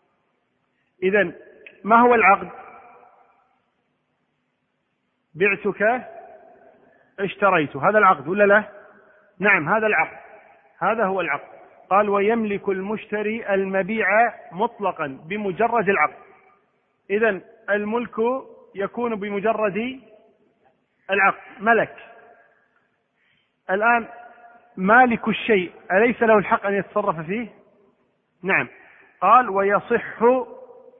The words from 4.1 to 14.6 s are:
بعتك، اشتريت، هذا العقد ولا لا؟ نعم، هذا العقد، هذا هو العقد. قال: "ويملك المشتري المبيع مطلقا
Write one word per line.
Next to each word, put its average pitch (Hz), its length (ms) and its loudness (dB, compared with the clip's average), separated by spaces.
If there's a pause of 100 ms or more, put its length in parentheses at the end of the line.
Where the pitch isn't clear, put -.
بعتك، 202 760 -2 (1120)
اشتريت، 185 560 0
هذا 185 220 2
العقد 175 300 4
ولا 202 160 2
لا؟ 202 200 4 (760)
نعم، 185 300 0
هذا 214 180 0
العقد، 170 300 -2 (640)
هذا 214 260 -2
هو 190 160 -4
العقد. 143 280 -6 (420)
قال: 208 180 2
"ويملك 202 600 -2
المشتري 208 840 -6
المبيع 196 520 -2 (460)
مطلقا 185 540 -4